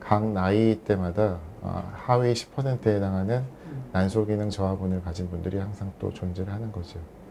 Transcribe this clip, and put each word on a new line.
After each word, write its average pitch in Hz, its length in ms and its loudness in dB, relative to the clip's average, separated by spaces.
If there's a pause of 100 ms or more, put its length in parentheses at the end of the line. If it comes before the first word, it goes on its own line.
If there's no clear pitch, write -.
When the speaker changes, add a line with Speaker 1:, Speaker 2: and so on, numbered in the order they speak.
Speaker 1:
각 107 260 4
나이대마다, 101 1120 2 (240)
어, 92 300 -4
하위 123 420 2
십 - 200 -6
퍼센트에 127 420 2
해당하는 98 480 2 (220)
Speaker 2:
음. 139 260 -10
Speaker 1:
난소기능 104 580 2
저하군을 95 520 0
가진 87 260 -4
분들이 90 300 -4
항상 98 400 -6
또 98 140 -2
존재를 92 400 -4
하는 110 200 -6
거죠. 87 260 -8 (320)